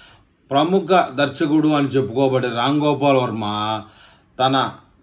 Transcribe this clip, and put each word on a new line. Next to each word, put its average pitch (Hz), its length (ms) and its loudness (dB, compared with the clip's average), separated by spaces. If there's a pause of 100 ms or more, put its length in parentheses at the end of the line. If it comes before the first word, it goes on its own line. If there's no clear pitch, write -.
(520)
ప్రముఖ 170 640 2
దర్శకుడు 147 520 0
అని 147 200 2
చెప్పుకోబడే 127 600 0
రామ్ 127 360 -2
గోపాల్ 139 340 2
వర్మ 113 260 -2 (960)
తన 131 300 0 (340)